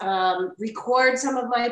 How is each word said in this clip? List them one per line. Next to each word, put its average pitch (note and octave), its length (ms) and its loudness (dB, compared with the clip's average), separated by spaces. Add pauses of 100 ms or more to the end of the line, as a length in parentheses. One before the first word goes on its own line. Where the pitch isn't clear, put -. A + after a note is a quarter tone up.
um, F#3 560 0
record B3 640 0
some C4+ 180 -2
of B3 120 -2
my A#3+ 220 0